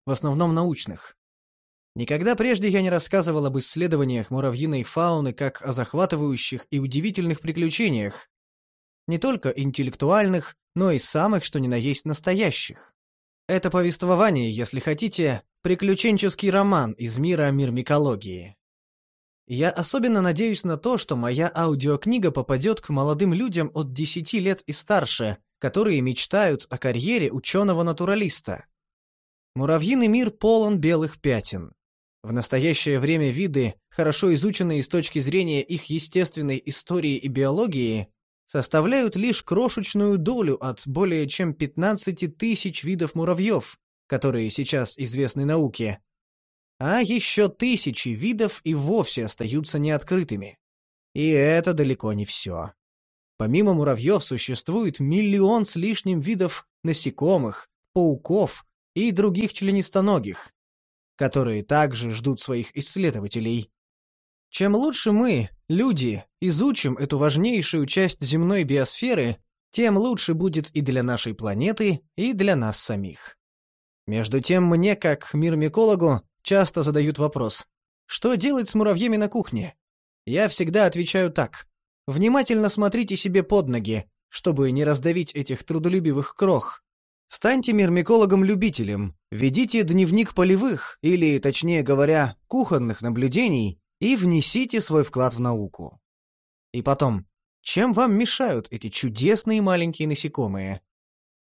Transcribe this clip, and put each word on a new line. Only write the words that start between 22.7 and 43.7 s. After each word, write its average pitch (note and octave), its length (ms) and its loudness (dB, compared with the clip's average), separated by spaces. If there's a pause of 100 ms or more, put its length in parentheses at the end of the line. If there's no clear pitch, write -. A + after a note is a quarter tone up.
к - 80 -14
молодым D3+ 460 2
людям E3+ 400 -2
от D3 180 -4
десяти D#3 480 -4
лет F#3 220 -2
и D3+ 100 -8
старше, A#2 640 -2 (220)
которые F3 420 0
мечтают C#3+ 680 0
о A#2+ 80 -6
карьере C#3 520 0
учёного-натуралиста. F3 1300 -2 (880)
Муравьиный E3 540 2
мир A3+ 220 2
полон G#3+ 480 2
белых D#3 420 0
пятен. G2+ 540 -2 (500)
В A2 80 -8
настоящее C3+ 680 0
время D3 300 2
виды, C#3 440 0 (160)
хорошо E3 440 2
изученные E3 500 0
с - 40 -10
точки G3 300 -2
зрения D3+ 420 0
их E3+ 260 -6
естественной D#3 800 -2
истории D3+ 520 -2
и C3+ 100 -6
биологии, C3+ 800 0 (400)
составляют F3+ 720 0
лишь G#3+ 260 0
крошечную G3+ 760 0
долю F3 360 0 (100)
от C3 220 -6
более D#3 420 0
чем E3 240 -2
пятнадцати F3 760 -2
тысяч G#3 560 -4
видов E3 320 -2
муравьёв, F3+ 600 0 (300)